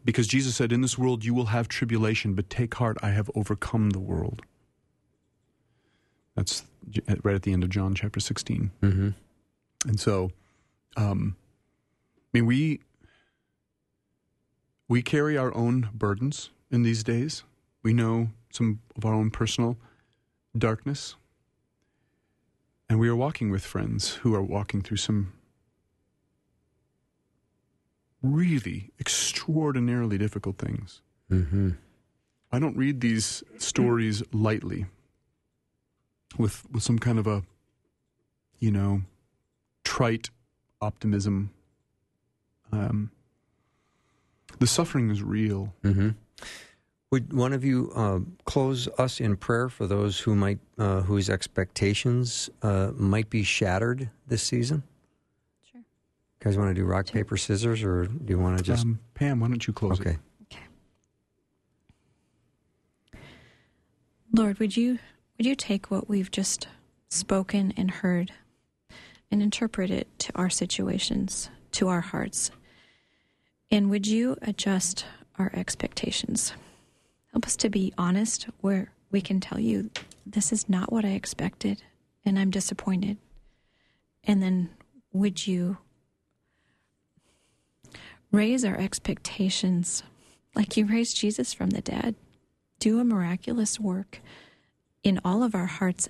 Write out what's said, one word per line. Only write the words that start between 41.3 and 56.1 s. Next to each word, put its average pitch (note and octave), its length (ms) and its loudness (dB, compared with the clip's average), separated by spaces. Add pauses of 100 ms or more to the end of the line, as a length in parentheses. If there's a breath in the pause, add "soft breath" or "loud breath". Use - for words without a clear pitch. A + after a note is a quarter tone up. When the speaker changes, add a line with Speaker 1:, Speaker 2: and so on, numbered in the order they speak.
Speaker 1:
Um, G#2 400 -2 (1500)
the B2 100 4
suffering C3 440 2
is G2+ 100 0
real. G2+ 520 -2 (100)
Speaker 2:
Mm-hmm. G2 260 4 (1040 loud breath)
Would B2+ 220 0
one C3 200 2
of B2+ 100 -2
you, B2+ 320 2
uh, G2+ 240 2 (260)
close C3 420 0 (120)
us C3 200 0
in G#2+ 160 0
prayer A#2 320 0
for A2 200 -4
those G2+ 320 0
who G#2+ 160 2
might, G2+ 240 2 (180)
uh, G2 240 2
whose F#2+ 260 2
expectations, G#2+ 1200 0 (100)
uh, G2 340 2
might G#2 360 2
be A2+ 100 2
shattered A2 720 0 (160)
this A#2 160 -2
season? B2+ 400 0 (880)
Speaker 3:
Sure. B3 100 -20
Speaker 2:
You - 40 -20 (540)